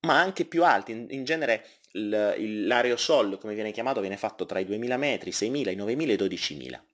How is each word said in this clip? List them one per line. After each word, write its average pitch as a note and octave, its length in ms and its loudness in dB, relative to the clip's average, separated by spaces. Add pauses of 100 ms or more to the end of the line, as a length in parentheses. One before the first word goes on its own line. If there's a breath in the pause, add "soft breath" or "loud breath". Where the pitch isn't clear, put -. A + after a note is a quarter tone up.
ma D3+ 180 4
anche F#3 260 2
più E3+ 200 2
alti. A2+ 280 4
In, A2+ 180 -8
in C3+ 140 -6
genere C3+ 420 0 (260 loud breath)
il, G#2 460 0
il, G#2+ 280 -2
l'aerosol, A#2+ 720 2
come G#2+ 160 -8
viene G#2+ 180 -4
chiamato, A#2+ 280 -2
viene G2 160 -4
fatto G2+ 300 -6
tra F#2 120 -4
i F#2+ 60 0
duemila A2+ 320 -2
metri, B2+ 360 -2
seimila, A#2 380 -2
i F#2 60 -4
novemila A#2+ 340 -2
e G#2+ 40 6
i G2 40 0
dodicimila. D2 760 -4